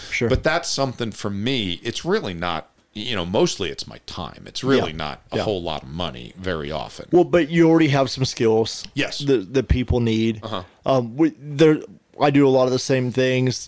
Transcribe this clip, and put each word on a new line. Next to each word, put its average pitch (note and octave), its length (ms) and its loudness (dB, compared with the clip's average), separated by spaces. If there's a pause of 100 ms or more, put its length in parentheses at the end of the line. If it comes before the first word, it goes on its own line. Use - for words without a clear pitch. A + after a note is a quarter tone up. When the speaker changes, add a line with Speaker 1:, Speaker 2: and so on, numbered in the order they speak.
(100)
Speaker 1:
sure. A#2+ 160 -2
Speaker 2:
But B2+ 160 0
that's E3 260 -2
something A#2+ 440 -4
for - 160 -8
me, G2+ 520 -4
it's A2+ 220 -8
really E3 300 -2
not, E2 360 -6 (240)
you G#2+ 220 -6
know, F2+ 100 -2
mostly G2+ 440 0
it's - 180 -10
my - 180 -18
time. - 400 -12
It's - 180 -10
really B2+ 280 2
Speaker 1:
Yeah. D2+ 60 -10
Speaker 2:
not D2 240 -8 (100)
a - 60 -4
Speaker 1:
Yeah. G#2 60 -2
Speaker 2:
whole G2 180 -2
lot D#2 220 -6
of C2 60 -18
money C#2 480 -8
very E2+ 340 -6
often. - 400 -10
Speaker 1:
Well, F3 140 6
but E3+ 240 2
you E3 200 6
already D#3+ 200 6
have C3+ 200 2
some C3 160 -4
skills A2 580 0 (100)
Speaker 2:
Yes. C3 260 -4
Speaker 1:
that, B2 340 0
that C3 160 0
people B2+ 320 2
need. A2+ 420 0
Speaker 2:
Uh-huh. G2+ 200 -8 (220)
Speaker 1:
Um, B2 320 0
we, D#3 140 4 (100)
there, D3 380 4 (420)
I D3 80 4
do C#3+ 180 6
a - 20 6
lot C3 180 6
of B2 40 0
the B2+ 80 0
same B2+ 320 0
things. B2+ 560 0